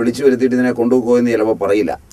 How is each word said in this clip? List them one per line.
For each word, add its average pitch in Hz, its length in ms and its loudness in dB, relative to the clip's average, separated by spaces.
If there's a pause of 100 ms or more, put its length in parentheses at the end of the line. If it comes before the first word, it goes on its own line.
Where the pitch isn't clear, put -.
വിളിച്ചു 120 260 -2
വരുത്തിയിട്ട് 123 300 2
"ഇതിനെ 123 220 0
കൊണ്ടുപോകുമോ" 120 400 2
എന്ന് 120 160 0
ചിലപ്പോ 110 280 0
പറയില്ല. 101 280 0 (200)